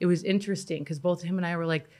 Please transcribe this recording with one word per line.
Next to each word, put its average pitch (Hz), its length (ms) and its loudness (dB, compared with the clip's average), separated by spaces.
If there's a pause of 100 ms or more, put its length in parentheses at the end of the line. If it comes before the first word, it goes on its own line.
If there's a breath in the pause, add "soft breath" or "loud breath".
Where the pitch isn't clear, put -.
it 180 60 2
was 175 180 4
interesting 190 600 0
'cause 151 140 -4
both 175 240 0
him 175 140 -2
and 180 100 0
I 170 100 -2
were 165 100 -2
like, 160 220 0 (120)